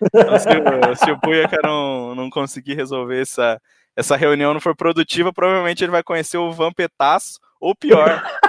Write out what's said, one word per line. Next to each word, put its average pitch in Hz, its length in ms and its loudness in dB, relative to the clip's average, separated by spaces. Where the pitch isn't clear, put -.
Então, 208 340 6
se 208 120 0
o, 131 460 2
se 156 160 2
o 139 60 -4
Buiaca 160 460 0
não, 135 500 -4
não 127 160 -8
conseguir 139 460 -8
resolver 131 460 -6
essa, 117 380 -2
essa - 200 -2
reunião, 147 380 2
não 151 80 -6
for 165 140 -2
produtiva, 170 580 -2
provavelmente 185 500 -2
ele 175 80 -2
vai 170 120 0
conhecer 165 340 -6
o 170 140 -2
Vampetaço, 165 880 -2
ou 190 160 -2
pior, 160 480 4